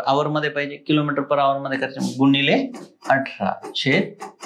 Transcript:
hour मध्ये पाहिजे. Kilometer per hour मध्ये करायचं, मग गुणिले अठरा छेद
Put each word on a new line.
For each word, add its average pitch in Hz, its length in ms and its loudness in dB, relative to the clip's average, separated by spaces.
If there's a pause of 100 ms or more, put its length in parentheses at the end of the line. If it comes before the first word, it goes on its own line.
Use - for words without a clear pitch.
hour 143 200 2
मध्ये 147 220 -2
पाहिजे. 143 400 -6
Kilometer 147 420 0
per 143 80 4
hour 139 220 2
मध्ये 135 180 -4
करायचं, 135 220 -4
मग 123 160 -2
गुणिले 139 400 4 (520)
अठरा 135 440 0 (220)
छेद - 500 0 (200)